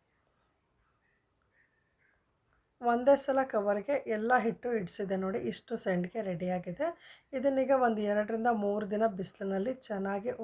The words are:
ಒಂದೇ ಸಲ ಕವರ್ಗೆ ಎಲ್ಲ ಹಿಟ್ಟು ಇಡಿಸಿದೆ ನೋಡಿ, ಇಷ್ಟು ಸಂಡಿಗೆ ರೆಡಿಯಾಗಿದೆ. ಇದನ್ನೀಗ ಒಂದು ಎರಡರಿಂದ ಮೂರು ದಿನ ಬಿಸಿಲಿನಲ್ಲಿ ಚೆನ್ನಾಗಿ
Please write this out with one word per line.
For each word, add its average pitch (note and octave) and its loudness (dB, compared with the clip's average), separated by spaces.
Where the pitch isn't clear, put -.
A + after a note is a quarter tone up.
ಒಂದೇ B3 6
ಸಲ C4+ 2
ಕವರ್ಗೆ G#3 0
ಎಲ್ಲ A3 0
ಹಿಟ್ಟು A#3 -4
ಇಡಿಸಿದೆ F#3+ -4
ನೋಡಿ, F#3+ -2
ಇಷ್ಟು - -8
ಸಂಡಿಗೆ F3+ -2
ರೆಡಿಯಾಗಿದೆ. F3+ -4
ಇದನ್ನೀಗ C4 2
ಒಂದು G#3+ 2
ಎರಡರಿಂದ A3 0
ಮೂರು G3+ 0
ದಿನ G#3+ 2
ಬಿಸಿಲಿನಲ್ಲಿ G3 -4
ಚೆನ್ನಾಗಿ G3 -4